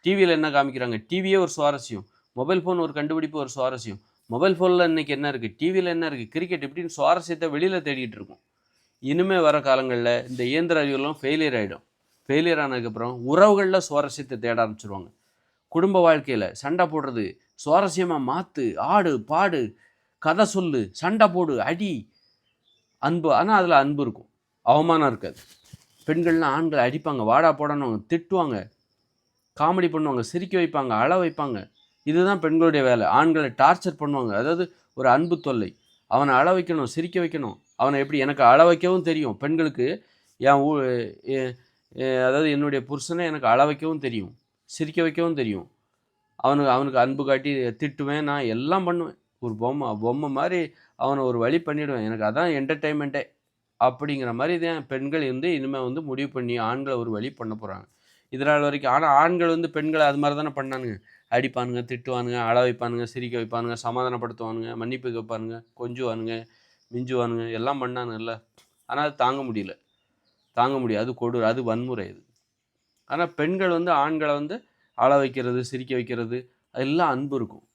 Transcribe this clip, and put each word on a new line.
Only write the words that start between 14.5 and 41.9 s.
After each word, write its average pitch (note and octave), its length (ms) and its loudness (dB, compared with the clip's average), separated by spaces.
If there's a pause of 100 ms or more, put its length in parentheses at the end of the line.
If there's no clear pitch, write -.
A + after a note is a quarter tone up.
ஆரம்பிச்சிருவாங்க. G2+ 460 -6 (640)
குடும்ப F#3+ 320 2
வாழ்க்கையில C3+ 400 4 (180)
சண்டை F3 300 0
போடுறது, C3+ 320 -4 (380)
சுவாரஸ்யமா E3+ 560 2 (120)
மாத்து, D3 340 -6 (280)
ஆடு, F3+ 200 4 (180)
பாடு, E3 300 0 (640)
கதை F3 220 4 (100)
சொல்லு, E3 260 0 (200)
சண்டை G#3+ 340 4
போடு, D#3+ 200 0 (160)
அடி, F3+ 220 -4 (1080)
அன்பு. E3 260 0 (120)
ஆனா G3+ 200 2
அதுல E3+ 240 4
அன்பு C#3+ 200 -2
இருக்கும், - 240 -8 (380)
அவமானம் D3+ 460 4
இருக்காது. F2+ 260 -10 (680)
பெண்கள்லாம் E3 480 2
ஆண்களை D#3 320 0
அடிப்பாங்க, C#3 420 -4
வாடா D#3 280 6
போடான்னு D3 300 -2 (240)
திட்டுவாங்க, E3+ 440 0 (1000)
காமெடி F3 380 2
பண்ணுவாங்க, C#3+ 360 -2
சிரிக்க F#3 300 -6
வைப்பாங்க, C#3+ 320 0 (100)
அழ D3+ 100 4 (100)
வைப்பாங்க. C#3+ 360 -4 (480)
இதுதான் F3+ 380 2
பெண்களுடைய D#3+ 420 4
வேலை. A#2+ 180 4 (140)
ஆண்களை D#3 320 4 (100)
டார்ச்சர் D#3+ 400 4
பண்ணுவாங்க, C#3 400 -2
அதாவது E3+ 240 0 (340)
ஒரு C3 180 4
அன்பு E3+ 280 0
தொல்லை. A2+ 260 -2 (400)
அவனை C#3 280 4
அழ D3+ 180 6
வைக்கணும், D#3+ 380 -2
சிரிக்க E3+ 300 -4
வைக்கணும். D3 300 -6 (260)
அவனை C#3 220 2
எப்படி, C#3+ 220 -2
எனக்கு C#3 180 0 (100)
அழ C#3+ 160 10
வைக்கவும் F3+ 400 2
தெரியும். D3+ 340 -2
பெண்களுக்கு D3 440 0 (540)
என் C#3 260 6
ஊ-, D3+ 140 0 (540)
எ-, B2+ 200 -4 (480)